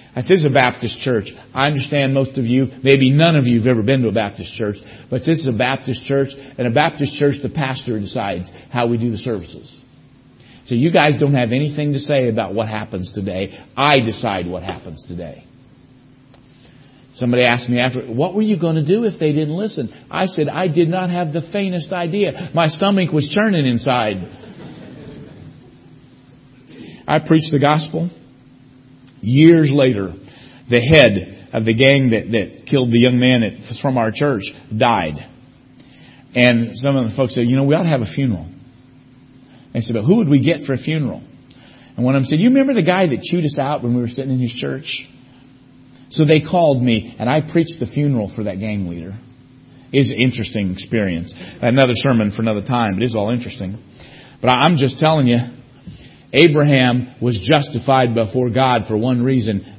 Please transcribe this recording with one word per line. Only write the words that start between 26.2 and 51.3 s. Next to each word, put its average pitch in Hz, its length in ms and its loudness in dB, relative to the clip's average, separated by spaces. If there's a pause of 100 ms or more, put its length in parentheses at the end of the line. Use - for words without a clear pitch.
I 151 120 2
preached 160 320 2
the 147 80 2
gospel. 156 500 0 (1120)
Years 151 540 6
later, 107 400 2 (540)
the 120 120 4
head 120 560 4 (160)
of 117 140 -2
the 113 80 2
gang 135 360 4
that, 107 200 -2
that 107 340 -4
killed 127 260 0
the 117 80 4
young 123 200 6
man 123 240 4
at, 104 180 -4
from - 380 -4
our 113 120 0
church 120 440 -4 (200)
died. 98 520 0 (1080)
And 117 440 2
some 139 180 0
of 131 80 0
the 110 60 -2
folks 123 240 -2
said, 120 120 0
"You 123 100 2
know, 135 80 2
we 139 100 2
ought 175 80 0
to 170 80 0
have 139 100 0
a 110 60 -4
funeral." 104 400 -2 (1300)
They 120 80 -4
said, 117 140 -4
"But 107 80 -2
who 170 120 4
would 202 140 2
we 143 100 6
get 151 220 0
for 139 100 -4
a 127 60 -2
funeral?" 147 440 -4 (720)
And 120 120 -2
one 135 80 2
of 135 80 2
them 127 40 -2
said, 151 120 0
"You 208 100 4
remember 269 240 4
the 233 80 2
guy 180 240 2
that 123 180 0
chewed 175 220 -2
us 147 140 -4
out 143 240 -2
when 120 100 -2
we 123 80 0
were 120 80 -4
sitting 135 240 -6
in 127 60 0
his 120 160 -2
church?" 139 520 -8 (1040)
So 156 160 2
they 156 140 6
called 156 420 2
me, 113 360 -2
and 110 80 -4
I 143 140 0
preached 160 400 -2
the 123 60 -6
funeral 135 420 -2
for 110 140 -8
that 98 160 -6
gang 104 280 -4
leader. 85 280 -10 (800)
It's 135 180 2
an - 60 -8
interesting 113 540 0
experience. 92 600 -4 (300)